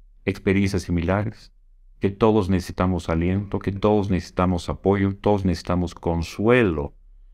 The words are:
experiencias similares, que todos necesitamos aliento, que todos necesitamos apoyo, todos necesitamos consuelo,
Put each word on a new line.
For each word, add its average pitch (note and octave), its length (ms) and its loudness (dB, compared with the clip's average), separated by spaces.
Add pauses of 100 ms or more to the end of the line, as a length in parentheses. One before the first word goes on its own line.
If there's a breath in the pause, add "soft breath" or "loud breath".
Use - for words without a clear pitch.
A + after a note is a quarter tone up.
(260)
experiencias G2 580 0
similares, F#2 720 -4 (460)
que G2 100 0
todos G#2+ 400 2
necesitamos F#2 600 -2
aliento, F#2 500 -2
que - 120 -4
todos G2+ 380 2
necesitamos F#2 600 -2
apoyo, G2 460 0
todos G2+ 300 0
necesitamos F2+ 500 -2
consuelo, E2+ 1000 0 (400)